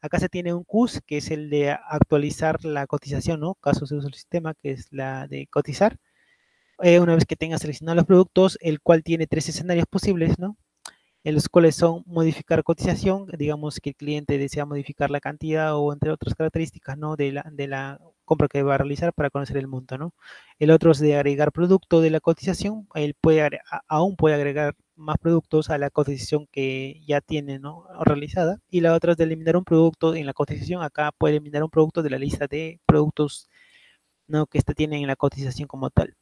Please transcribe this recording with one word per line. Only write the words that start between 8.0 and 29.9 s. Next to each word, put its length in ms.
productos, 560
el 180
cual 240
tiene 240
tres 220
escenarios 360
posibles, 540
¿no? 160
En 100
los 140
cuales 260
son 300
modificar 580
cotización, 640
digamos 440
que 80
el 80
cliente 400
desea 280
modificar 460
la 80
cantidad 560
o 160
entre 200
otras 240
características, 600
¿no? 200
de 160
la, 180
de 160
la 320
compra 240
que 160
va 120
a 20
realizar 360
para 160
conocer 280
el 100
monto, 300
¿no? 160
El 120
otro 200
es 80
de 180
agregar 340
producto 480
de 120
la 100
cotización, 720
él 240
puede 220
agre-, 180
a-, 200
aún 260
puede 200
agregar 400
más 220
productos 520
a 80
la 120
cotización 600
que 560
ya 140
tiene, 400
¿no? 260
realizada, 540
y 100
la 140
otra 180
es 60
de 80
eliminar 320
un 80
producto 500